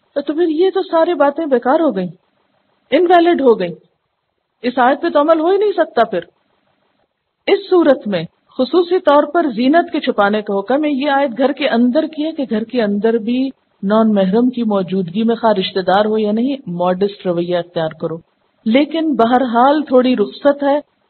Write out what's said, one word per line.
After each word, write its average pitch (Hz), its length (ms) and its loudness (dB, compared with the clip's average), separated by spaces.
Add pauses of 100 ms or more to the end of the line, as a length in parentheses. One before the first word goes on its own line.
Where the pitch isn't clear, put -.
(160)
तो 294 160 -4
फिर 330 180 0
ये 349 200 2
तो 381 120 -2
सारी 339 340 0
बातें 285 340 0
बेकार 254 300 0
हो 311 120 2
गई, 185 160 -6 (840)
invalid 339 520 4
हो 240 120 4
गई। 180 180 -4 (880)
इस 240 160 -4
आयत 262 240 2
पे 339 80 -2
तो 294 100 2
अमल 320 200 2
हो 330 120 0
ही 403 60 2
नहीं 415 160 0
सकता। 311 320 0
फिर 175 200 -6 (1200)
इस 392 220 0
सूरत 320 360 4
में 175 200 -4 (320)
खुसूसी 339 420 0
तौर 294 340 4
पर 330 180 0
जीनत 285 400 2
के 302 80 -4
छुपाने 214 420 0
का 208 120 -6
हुक्म 247 300 -2
है। 294 80 -2
ये 277 180 -4
आयत 277 220 0
घर 262 200 -2
के 294 160 -4
अंदर 247 380 0
की - 160 -10
है 311 100 -6
कि 285 140 -6
घर 220 180 -4
के 240 160 -4
अंदर 214 400 0
भी 254 300 -2 (320)
नॉन 220 300 2
महरम 202 380 2
की 240 140 -6
मौजूदगी 190 600 -2
में, 233 120 0
खा 226 160 0
रिश्तेदार 190 540 0
हो 214 100 -2
या 214 160 -2
नहीं, 254 240 -2 (140)
modest 185 560 -2
रवैया 175 320 -2
अख्तियार 165 420 -6
करो, 165 200 -8 (460)
लेकिन 294 500 0
बहरहाल 247 680 2
थोड़ी 254 320 2
रुख्सत 254 480 -2
है 285 200 0 (280)